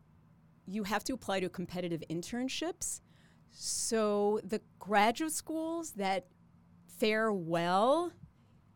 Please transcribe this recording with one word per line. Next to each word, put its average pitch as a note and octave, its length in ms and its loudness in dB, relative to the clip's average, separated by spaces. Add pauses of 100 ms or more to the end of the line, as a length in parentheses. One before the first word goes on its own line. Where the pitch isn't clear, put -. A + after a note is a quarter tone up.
(680)
you G3+ 180 -4
have G#3 200 0
to C4+ 100 -4
apply G3 260 -2
to F3+ 80 -2
competitive F3 640 -4
internships. B3 880 -4 (500)
So G#3 960 0
the G#3 160 -4 (180)
graduate A3+ 540 4
schools D#4+ 600 -4
that F#3+ 340 -2 (600)
fare A3 460 2
well F#3+ 800 4 (640)